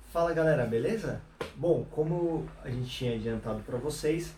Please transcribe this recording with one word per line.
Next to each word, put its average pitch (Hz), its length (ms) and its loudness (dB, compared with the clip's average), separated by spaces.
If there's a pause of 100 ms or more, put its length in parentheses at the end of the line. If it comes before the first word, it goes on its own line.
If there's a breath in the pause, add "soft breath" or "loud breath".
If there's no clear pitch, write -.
(140)
Fala, 170 180 4
galera, 156 320 4
beleza? 135 560 0 (360)
Bom, 147 340 4
como 160 580 0 (140)
a 139 80 -8
gente 123 180 -4
tinha 120 280 -2
adiantado 107 480 -4
pra 123 120 -6
vocês 151 600 -2